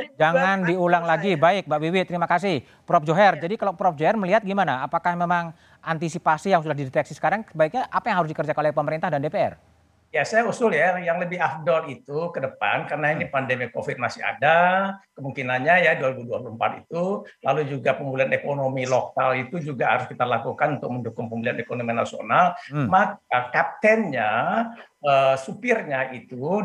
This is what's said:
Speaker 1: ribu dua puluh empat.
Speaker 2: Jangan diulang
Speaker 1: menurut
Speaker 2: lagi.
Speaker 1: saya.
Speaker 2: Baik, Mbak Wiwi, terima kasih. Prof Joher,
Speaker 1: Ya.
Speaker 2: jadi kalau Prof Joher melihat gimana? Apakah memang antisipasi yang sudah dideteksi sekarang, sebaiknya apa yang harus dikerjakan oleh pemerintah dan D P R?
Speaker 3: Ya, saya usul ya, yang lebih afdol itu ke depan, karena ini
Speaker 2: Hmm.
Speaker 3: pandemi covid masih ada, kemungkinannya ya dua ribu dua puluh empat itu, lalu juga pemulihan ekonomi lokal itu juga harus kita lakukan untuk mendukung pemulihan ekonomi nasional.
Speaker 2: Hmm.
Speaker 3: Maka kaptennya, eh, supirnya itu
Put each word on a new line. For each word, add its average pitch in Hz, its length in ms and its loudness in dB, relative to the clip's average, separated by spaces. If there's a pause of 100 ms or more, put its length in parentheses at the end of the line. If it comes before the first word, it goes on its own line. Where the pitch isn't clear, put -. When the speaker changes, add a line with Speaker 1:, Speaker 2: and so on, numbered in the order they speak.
Speaker 1:
ribu - 80 -10
dua - 80 -20
puluh 156 80 4
empat. 165 80 4
Speaker 2:
Jangan 185 220 4 (100)
diulang 175 400 4
Speaker 1:
menurut 165 80 4
Speaker 2:
lagi. 180 180 0
Speaker 1:
saya. 156 140 2
Speaker 2:
Baik, 185 240 4
Mbak 151 160 0
Wiwi, 185 160 2
terima 170 240 -2
kasih. 175 300 0 (260)
Prof 165 240 2
Joher, 170 320 6
Speaker 1:
Ya. 165 80 -6
Speaker 2:
jadi 202 80 -2
kalau 202 240 -2
Prof 175 160 2
Joher 170 240 2
melihat 196 240 2
gimana? 180 400 0
Apakah 170 320 -2
memang 170 400 -2 (320)
antisipasi 165 640 0
yang 165 160 4
sudah 151 80 -2
dideteksi 143 400 -2
sekarang, 196 320 -2
sebaiknya 202 400 -2
apa - 240 -2
yang 190 80 2
harus 160 160 0
dikerjakan 151 240 -2
oleh 151 160 0
pemerintah 156 320 -2
dan 143 160 0
D 156 80 -2
P 202 80 -4
R? 110 160 0 (600)
Speaker 3:
Ya, 147 80 2
saya 226 260 2
usul 214 240 0
ya, 175 300 2
yang 170 160 0
lebih 175 180 -4
afdol 160 560 -2
itu 156 400 -6
ke - 80 -6
depan, 107 480 -2
karena 151 240 -2
ini 139 160 -4
Speaker 2:
Hmm. - 80 -10
Speaker 3:
pandemi 127 320 -2
covid - 320 -8
masih 113 240 -4
ada, 180 720 2 (180)
kemungkinannya 135 720 0
ya 160 160 4
dua 131 160 0
ribu 120 100 -10
dua 113 160 -6
puluh 113 160 -10
empat 113 300 -2
itu, 185 400 -4 (160)
lalu 143 260 0
juga 135 240 -2
pemulihan 135 400 -2
ekonomi 135 540 -2
lokal 127 500 0
itu 131 240 -6
juga 143 320 -2
harus 123 160 0
kita 127 160 -4
lakukan 123 560 -2
untuk - 140 -6
mendukung 117 340 -6
pemulihan 117 300 -4
ekonomi 117 340 -6
nasional. 117 640 0 (160)
Speaker 2:
Hmm. 143 180 -2
Speaker 3:
Maka 170 640 0
kaptennya, 160 800 2 (720)
eh, 139 320 4
supirnya 151 760 -2
itu 139 500 -4